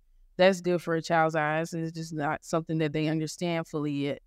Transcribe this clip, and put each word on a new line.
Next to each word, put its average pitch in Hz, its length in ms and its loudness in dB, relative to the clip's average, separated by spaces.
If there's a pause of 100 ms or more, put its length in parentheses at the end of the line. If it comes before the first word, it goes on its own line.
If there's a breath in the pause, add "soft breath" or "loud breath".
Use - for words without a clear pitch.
(360)
that's 185 240 6
good 175 220 0
for 170 140 -2
a 160 60 -2
child's 160 340 2
eyes. 156 380 -2
It's 165 200 -4
just 165 200 -8
not 151 300 -4
something 160 360 -2
that 151 120 0
they 156 160 0
understand 165 600 -2
fully 147 260 -4
yet. 143 340 -4